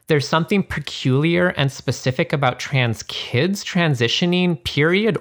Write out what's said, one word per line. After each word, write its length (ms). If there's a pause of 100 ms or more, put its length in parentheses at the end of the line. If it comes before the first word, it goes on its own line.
there's 180
something 380
peculiar 880
and 200
specific 640
about 260
trans 460
kids 600
transitioning, 1000
period, 560